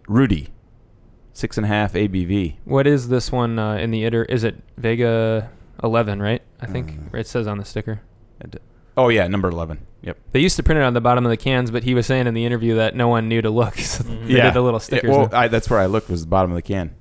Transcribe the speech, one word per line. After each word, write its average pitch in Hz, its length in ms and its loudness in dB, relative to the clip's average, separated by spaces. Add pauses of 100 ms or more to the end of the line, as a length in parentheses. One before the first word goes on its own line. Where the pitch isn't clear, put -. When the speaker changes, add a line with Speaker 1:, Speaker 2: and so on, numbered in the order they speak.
Speaker 1:
Rudy, 101 400 2 (840)
six - 240 -8
and 110 80 -2
a 101 40 0
half 104 260 0
A 101 140 2
B 92 160 -2
V. 90 400 -2
Speaker 2:
What 135 240 0
is 135 200 2
this 123 220 0
one, 117 280 -2
uh, 107 160 -2
in 104 180 -2
the 110 140 -2
iter-, 117 180 0
is 120 180 -2
it 110 140 -2 (200)
Vega 113 760 0 (320)
eleven, 113 380 0
right? 104 220 -2 (180)
I 117 60 -10
think 95 320 -8 (140)
Speaker 1:
Uh, - 60 -8
Speaker 2:
it 113 100 -8
says 117 180 -4
on 104 120 -6
the 101 60 -8
sticker. 107 360 -8 (440)
Speaker 1:
I 85 40 -16
d-, - 100 -16 (380)
oh, 127 140 6
yeah, 104 180 4
number 95 200 0
eleven. 82 380 -6 (160)
Yep. - 160 -10 (140)
Speaker 2:
They 135 80 2
used 143 160 2
to - 60 -2
print 156 160 4
it 143 60 4
on 127 80 2
the 120 80 0
bottom 123 240 2
of 120 60 2
the 113 80 2
cans, 127 320 0
but 117 120 -2
he 123 120 0
was 120 120 4
saying 131 200 2
in 117 80 0
the 113 100 -2
interview 117 300 0
that 110 200 2
no 120 140 2
one 113 180 2
knew 113 140 0
to 110 80 0
look, 113 260 0
<laughs> - 40 -8
so - 260 -4
they 113 320 -4
Speaker 1:
Yeah. 123 80 6
Speaker 2:
did 98 100 4
the 123 60 2
little 123 180 2
Speaker 1:
Yeah, 110 60 -10
Speaker 2:
stickers - 260 0
Speaker 1:
well, 139 220 4
Speaker 2:
now. 117 80 0
Speaker 1:
I, 120 80 4
that's 113 220 0
where 110 100 4
I 95 60 4
looked, 92 240 -2
was 87 100 -4
the 80 80 -10
bottom 92 220 2
of 87 60 -4
the 85 60 -4
can. 92 380 -6